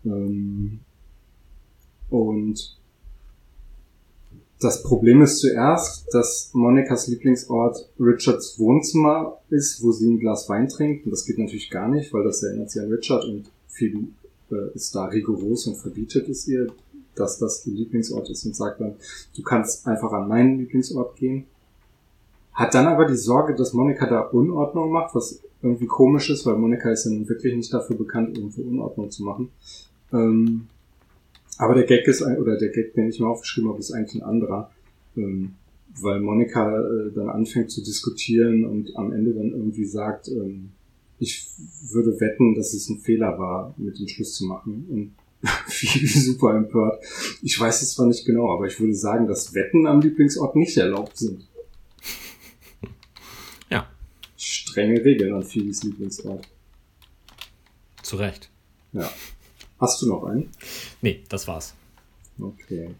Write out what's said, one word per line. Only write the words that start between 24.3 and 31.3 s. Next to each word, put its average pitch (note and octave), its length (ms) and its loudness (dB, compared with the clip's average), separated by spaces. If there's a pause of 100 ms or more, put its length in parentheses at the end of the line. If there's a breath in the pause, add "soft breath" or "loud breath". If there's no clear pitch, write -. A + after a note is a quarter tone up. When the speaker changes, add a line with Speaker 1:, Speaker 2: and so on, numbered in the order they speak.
Speaker 1:
macht, E3 240 -2
was - 260 -4 (220)
irgendwie A#2+ 240 0
komisch C3+ 420 6
ist, C#3+ 160 0
weil A2 120 2
Monica A2+ 340 2
ist A2 140 0
ja A2+ 60 -2
nun G#2+ 160 -4
wirklich A#2+ 280 -2
nicht A#2 180 -4
dafür A#2 220 0
bekannt, A2+ 420 -2
irgendwo G#2 240 -8
Unordnung A2+ 480 -4
zu - 140 -10
machen. G2+ 260 -6 (640 loud breath)
Ähm, A2+ 540 4 (920)